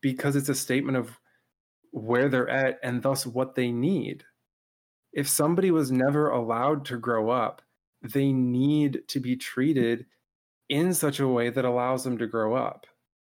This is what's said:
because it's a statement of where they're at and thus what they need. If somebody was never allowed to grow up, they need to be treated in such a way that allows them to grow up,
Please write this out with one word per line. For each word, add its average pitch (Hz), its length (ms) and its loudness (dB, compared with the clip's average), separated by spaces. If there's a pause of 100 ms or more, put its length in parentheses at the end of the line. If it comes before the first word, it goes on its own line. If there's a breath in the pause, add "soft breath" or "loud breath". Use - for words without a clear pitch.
because 139 360 0
it's 139 120 -2
a 139 60 2
statement 135 420 -2
of 117 220 -6 (720)
where 120 380 2
they're 127 200 2
at 131 340 0
and 123 200 -4
thus 135 240 0
what 127 280 -4
they 123 160 0
need. 123 540 -2 (880)
If 139 160 -2
somebody 175 420 2
was 156 200 2
never 139 400 2
allowed 123 560 0
to 123 100 -8
grow 113 340 0
up, 120 320 -2 (380)
they 139 320 0
need 135 760 2
to 139 120 -4
be 123 160 -2
treated 127 680 0 (640)
in 170 260 2
such 147 260 0
a 135 80 2
way 120 220 2
that 127 140 0
allows 127 400 0
them 123 140 -4
to 113 100 -4
grow 110 260 -2
up, 120 320 -4 (440)